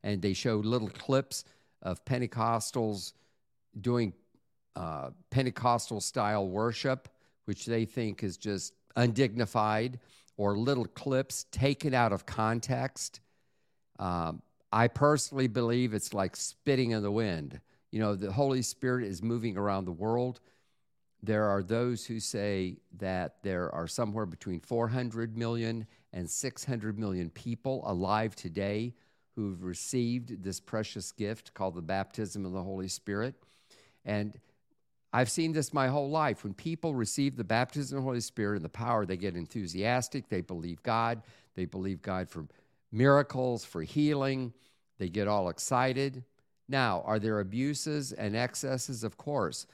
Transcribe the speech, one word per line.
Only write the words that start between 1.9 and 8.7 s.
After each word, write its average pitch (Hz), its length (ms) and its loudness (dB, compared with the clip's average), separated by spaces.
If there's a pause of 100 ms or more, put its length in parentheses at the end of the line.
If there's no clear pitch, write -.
Pentecostals 117 1040 0 (680)
doing, 120 340 2 (640)
uh, 78 360 -6 (200)
Pentecostal-style 113 1160 2
worship, 117 640 0 (340)
which - 220 -6
they 113 200 2
think 110 380 -4
is 92 140 -4
just 101 360 -4 (220)